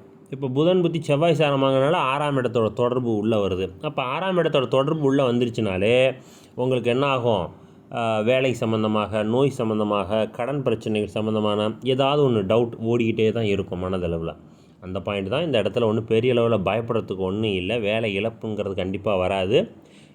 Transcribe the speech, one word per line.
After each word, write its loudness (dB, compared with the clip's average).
இப்ப -6
புதன் 2
புத்தி 0
செவ்வாய் 2
சாரமாகனால 4
ஆறாம் 0
இடத்தோட 0
தொடர்பு 0
உள்ள 2
வருது. -2
அப்ப -4
ஆறாம் -2
இடத்தோட 2
தொடர்பு 2
உள்ள 4
வந்துருச்சுனாலே 2
உங்களுக்கு 0
என்ன 2
ஆகும்? 0
ஆ, -2
வேலை 2
சம்பந்தமாக, 0
நோய் 2
சம்பந்தமாக, 0
கடன் -6
பிரச்சனைகள் 0
சம்பந்தமான -2
ஏதாவது 2
ஒண்ணு 2
டவுட் 2
ஓடிக்கிட்டே 2
தான் -2
இருக்கும் -2
மனதளவுல. -4
அந்த -8
பாயிண்ட் -4
தான். -2
இந்த 0
இடத்துல 0
ஒண்ணும் 0
பெரிய 2
அளவுல 2
பயப்படுறதுக்கு -2
ஒண்ணும் -2
இல்ல. -2
வேலை -2
இழப்புங்கிறது -4
கண்டிப்பா -2
வராது. 0